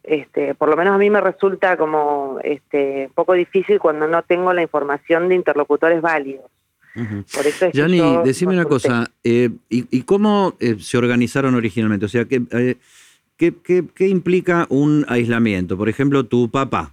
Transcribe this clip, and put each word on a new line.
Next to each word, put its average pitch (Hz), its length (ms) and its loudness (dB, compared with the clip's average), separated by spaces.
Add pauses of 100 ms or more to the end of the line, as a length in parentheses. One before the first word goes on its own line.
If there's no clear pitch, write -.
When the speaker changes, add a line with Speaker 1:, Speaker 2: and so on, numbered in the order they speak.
Speaker 1:
Este, 143 540 -4
por 151 120 0
lo 156 80 4
menos 190 180 2
a 196 40 2
mí 202 100 4
me 208 120 2
resulta 185 560 0
como, 147 680 -2
este, 139 640 -4
un - 80 -16
poco 170 200 0
difícil 185 440 2
cuando 156 300 0
no 170 160 0
tengo 180 280 0
la 175 100 0
información 151 680 -2
de 185 80 2
interlocutores 156 680 0
válidos. 139 440 -4 (500)
Speaker 2:
Ujú. 104 360 -8
Speaker 1:
Por 143 140 -2
eso 151 200 -2
es 165 60 0
que 131 60 -2
Speaker 2:
Yani, 175 200 2
Speaker 1:
yo 170 260 2
Speaker 2:
decime 180 300 0
una 175 100 2
Speaker 1:
consulté. 143 240 0
Speaker 2:
cosa, 120 220 0 (120)
eh, 120 280 2 (180)
¿y, 120 160 -2 (120)
y 127 60 -2
cómo, 202 580 2
eh, 113 200 0
se - 160 -4
organizaron 123 580 0
originalmente? 110 520 -2
O - 20 0
sea, 117 160 0
¿qué, 123 180 -2 (100)
eh, 123 240 0 (600)
qué, 165 260 0
qué, 180 220 0 (100)
qué 190 140 0
implica 180 600 0
un 147 380 2
aislamiento? 113 680 0
Por 107 140 -2
ejemplo, 139 340 0
tu 120 260 0
papá, 104 420 -4